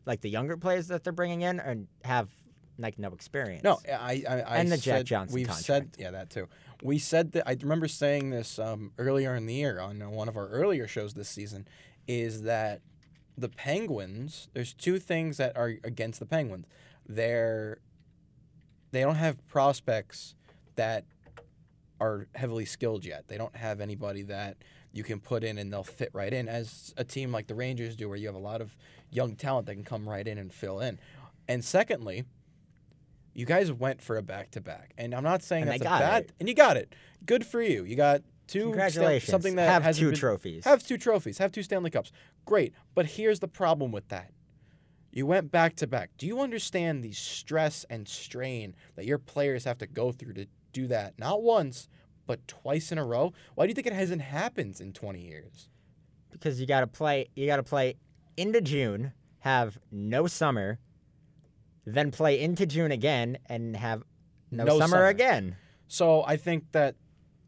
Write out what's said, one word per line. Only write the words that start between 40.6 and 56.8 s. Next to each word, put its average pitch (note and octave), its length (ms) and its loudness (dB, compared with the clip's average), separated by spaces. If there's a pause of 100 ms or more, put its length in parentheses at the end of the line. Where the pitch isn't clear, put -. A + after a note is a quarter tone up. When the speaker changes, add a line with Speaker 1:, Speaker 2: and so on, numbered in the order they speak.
Speaker 2:
Have C4+ 200 8
two B3 120 -2
trophies. G#3 400 2
Have F#3+ 140 2
two G3+ 120 -6
Stanley F3+ 260 0
Cups. - 220 -2 (340)
Great. G3 280 4 (220)
But F3 100 6
here's G#3+ 340 2
the F#3+ 80 -4
problem D#3+ 440 2
with G2+ 180 -8
that. F2+ 220 -10 (800)
You C3 140 -2
went E3 260 2
back-to-back. D#3 640 2
Do C#3+ 100 -6
you A#3 140 -2
understand F#3 640 -2
the G#2+ 100 -10
stress - 760 -2
and A2 200 -8
strain B2 640 -8 (200)
that F2+ 100 -10
your C3+ 140 2
players C3+ 460 0
have A#2+ 120 -2
to - 100 -10
go A#2+ 240 0
through B2 220 -14
to G2 140 -12 (260)
do C3 140 -4
that? G#2+ 320 0
Not F#3 240 0
once, F#3+ 440 4 (380)
but A#2+ 220 -6
twice D3+ 440 -4
in E3 60 -2
a D3 80 -2
row? B2 260 2 (240)
Why D#3+ 100 4
do G3 40 2
you A#3 60 -4
think C#4 100 -4
it A#3 80 0
hasn't F3+ 280 -2
happened C#3 580 -6
in F#2+ 140 -12
twenty F#2+ 280 -10
years? D#2+ 480 -18 (640)
Speaker 1:
Because C3 280 -4
you C3 60 -4
gotta C3 220 4